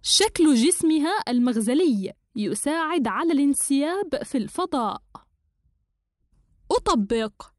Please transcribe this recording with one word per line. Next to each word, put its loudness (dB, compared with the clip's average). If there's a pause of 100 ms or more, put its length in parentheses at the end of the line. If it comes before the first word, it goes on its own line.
شكل 2
جسمها 2
المغزلي 0 (240)
يساعد -2
على -2
الانسياب 0
في -4
الفضاء. -4 (1700)
أطبق. 0 (160)